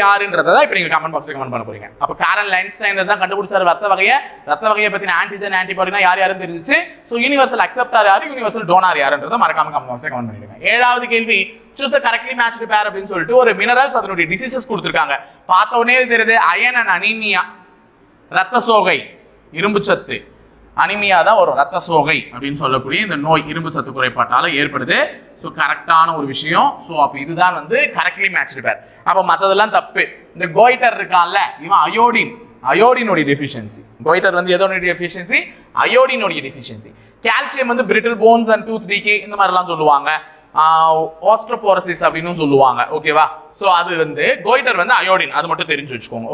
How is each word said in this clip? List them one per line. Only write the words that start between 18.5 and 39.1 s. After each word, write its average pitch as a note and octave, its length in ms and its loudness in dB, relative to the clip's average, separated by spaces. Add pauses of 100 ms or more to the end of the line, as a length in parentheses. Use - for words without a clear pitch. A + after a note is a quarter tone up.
சோகை, F#3+ 280 2 (600)
இரும்பு G#3 300 0
சத்து, D3 300 -2 (640)
அனிமியா G3 440 2
தான் A3 120 6
வரும், D#3 220 2
ரத்த F3+ 240 -4
சோகை D#3 320 2 (160)
அப்படின்னு C#3 300 -8
சொல்லக்கூடிய C3 420 -2
இந்த F3 100 -4 (120)
நோய் D#3+ 240 2
இரும்பு E3 240 -6
சத்து C#3 200 -6
குறைபாட்டால B2+ 540 0 (120)
ஏற்படுது. C#3 360 -2 (440)
So E3+ 60 -10 (120)
கரெக்டான D#3+ 480 2 (100)
ஒரு C#3+ 160 -4
விஷயம். F#3 360 0 (160)
So E3+ 80 -12 (120)
அப்ப C#3 180 -2
இதுதான் E3 360 0
வந்து D#3+ 180 -4 (200)
கரெக்ட்லி F#3 380 -2
மேட்ச்டு C3+ 320 -6
பேர். G#2+ 120 -2 (300)
அப்ப F3+ 100 2 (100)
மத்ததெல்லாம் G3 460 2
தப்பு. F3+ 280 -2 (320)
இந்த F3 100 -6 (120)
கோய்டர் A#3+ 420 4
இருக்கான்ல, F3+ 400 0 (260)
இவன் F3+ 220 4
அயோடின், A3 440 2 (400)
அயோடினுடைய G#3+ 600 2
டெஃபிஷியன்சி. B2+ 520 -6 (240)
கோய்டர் F3+ 320 2
வந்து F3+ 160 0
எதனுடைய F#3+ 260 0 (120)
டெஃபிஷியன்சி? F3 480 -6 (420)
அயோடினுடைய A3 640 0
டெஃபிஷியன்சி. A#2 440 -16 (360)
கால்சியம் C4 460 -2
வந்து B3 180 -2
brittle A3+ 320 0
bones A3+ 320 6
and G#3 160 0
tooth A3 220 -8
decay G#3 240 0 (100)